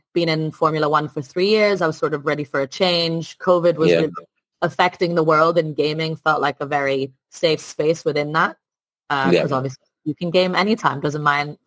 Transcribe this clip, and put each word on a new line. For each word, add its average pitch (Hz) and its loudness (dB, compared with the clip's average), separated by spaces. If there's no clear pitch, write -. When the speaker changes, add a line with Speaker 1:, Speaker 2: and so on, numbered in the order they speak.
Speaker 1:
been 170 0
in 156 -2
Formula 156 0
One 151 0
for 147 -10
three 180 -2
years. 208 2
I 170 0
was 156 -2
sort 151 -2
of 143 -6
ready 147 -2
for 143 -4
a 135 -2
change. 170 -2
covid 175 2
was 165 2
Speaker 2:
Yeah. 165 4
Speaker 1:
really 160 -2
affecting 180 0
the 165 2
world, 160 4
and 156 -2
gaming 156 -2
felt 151 0
like 143 -2
a 147 -6
very 139 -2
safe - -2
space 160 -2
within 147 -2
that. 180 0
Uh, 135 2
Speaker 2:
Yeah. 170 4
Speaker 1:
'cause 139 -2
obviously 131 -4
you 151 -6
can 175 -6
game 180 2
anytime. 170 0
Doesn't 151 -4
mind, 147 -2